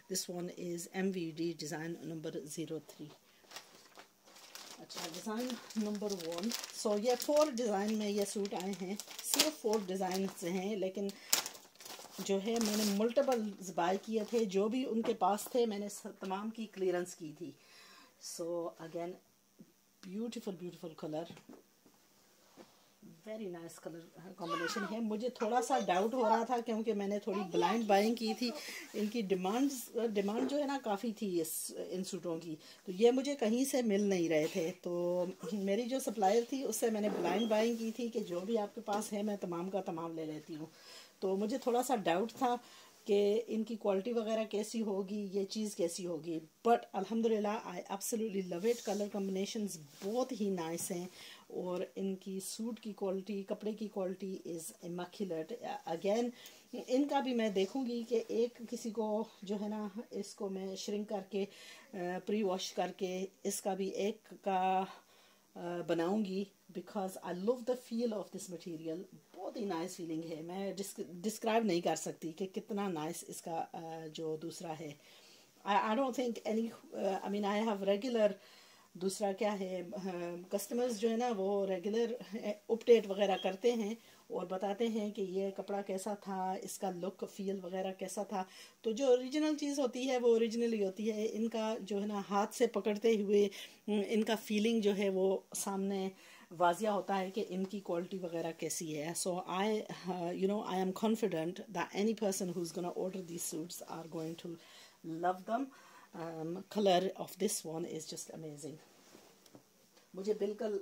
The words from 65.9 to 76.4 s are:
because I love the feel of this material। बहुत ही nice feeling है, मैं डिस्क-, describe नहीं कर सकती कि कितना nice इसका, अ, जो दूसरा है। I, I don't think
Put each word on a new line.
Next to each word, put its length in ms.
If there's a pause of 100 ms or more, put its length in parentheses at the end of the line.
because 440
I 180
love 260
the 160
feel 360
of 120
this 260
material। 480 (380)
बहुत 200
ही 80
nice 320
feeling 280
है, 180
मैं 340
डिस्क-, 340
describe 560
नहीं 160
कर 140
सकती 360
कि 140
कितना 420
nice 400
इसका, 300
अ, 480
जो 300
दूसरा 360
है। 260 (680)
I, 140
I 140
don't 220
think 280